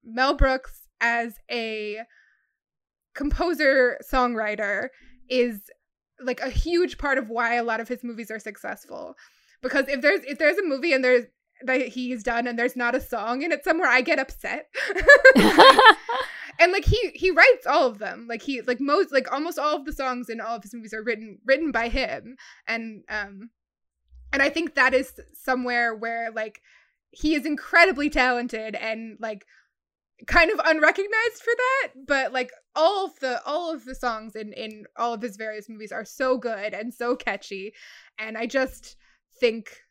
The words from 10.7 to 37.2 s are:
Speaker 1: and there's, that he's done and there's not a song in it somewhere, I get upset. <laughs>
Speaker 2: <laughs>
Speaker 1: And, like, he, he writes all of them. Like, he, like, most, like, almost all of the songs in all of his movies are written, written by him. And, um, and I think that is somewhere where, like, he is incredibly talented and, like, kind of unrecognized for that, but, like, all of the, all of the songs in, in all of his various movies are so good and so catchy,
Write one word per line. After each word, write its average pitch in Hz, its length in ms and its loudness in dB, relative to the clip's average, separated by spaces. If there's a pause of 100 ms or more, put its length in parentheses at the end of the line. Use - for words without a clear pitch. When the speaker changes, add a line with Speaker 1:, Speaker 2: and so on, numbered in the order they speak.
Speaker 1:
and 262 120 2
there's, 247 200 4 (380)
that 254 260 -2
he's 247 340 -8
done 233 240 -2
and 240 120 -6
there's 254 180 -2
not 240 180 -2
a 247 60 -2
song 240 420 -6
in 330 100 -2
it 294 120 -2
somewhere, 339 240 2
I 370 120 4
get 330 180 0
upset. - 500 -8 (260)
<laughs> 523 420 10
Speaker 2:
<laughs> 349 480 10 (800)
Speaker 1:
And, 359 100 6
like, 392 120 -2
he, 415 140 4 (160)
he 370 160 0
writes 392 360 6
all 285 200 4
of 233 120 -4
them. 214 300 -10
Like, 233 140 -8
he, 269 180 -6
like, 247 220 -4
most, 285 300 2
like, 269 200 0
almost 294 260 -4
all 302 180 0
of 277 100 -10
the 302 80 -10
songs 254 340 -6
in 226 140 -12
all 226 140 -8
of 214 60 -12
his 202 120 -20
movies 220 180 -18
are 220 100 -8
written, 214 440 -8
written 285 260 0
by 233 160 -2
him. 226 480 -6 (320)
And, 226 400 -8
um, 202 400 -12 (840)
and 277 120 0
I 285 80 2
think 320 240 -4
that 254 180 2
is 262 260 -2 (140)
somewhere 247 640 -4
where, 226 360 -8
like, 220 300 -10 (520)
he 302 220 0
is 285 120 -2
incredibly 294 640 2
talented 240 640 -2
and, 220 460 -8
like, 220 260 -10 (800)
kind 339 240 4
of 392 160 -2
unrecognized 392 760 0
for 466 140 -2
that, 508 320 0 (180)
but, 269 280 -2
like, 254 160 -4 (260)
all 381 300 2
of - 140 -14
the, 254 260 -6
all 320 260 -6
of 262 140 -12
the 262 80 -14
songs 220 420 -8
in, 214 160 -12
in 214 320 -14 (140)
all 233 160 -4
of 214 80 -10
his 208 160 -10
various 214 280 -12
movies 214 260 -16
are 208 120 -10
so 262 320 -2
good 214 380 -8
and 220 180 -10
so 240 240 -4
catchy, 202 560 -10 (460)